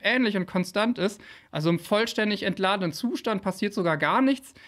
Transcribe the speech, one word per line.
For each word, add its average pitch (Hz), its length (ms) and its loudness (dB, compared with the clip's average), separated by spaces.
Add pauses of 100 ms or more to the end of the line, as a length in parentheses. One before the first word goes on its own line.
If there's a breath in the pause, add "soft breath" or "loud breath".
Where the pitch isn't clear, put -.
ähnlich 220 340 2
und 180 80 0
konstant 208 540 -2
ist. - 200 -2 (300 loud breath)
Also 151 220 0
im 170 80 2
vollständig 208 640 0
entladenen 190 500 0
Zustand 220 480 -4
passiert 202 320 -2
sogar 170 240 0
gar 156 240 2
nichts, 269 320 0 (140 loud breath)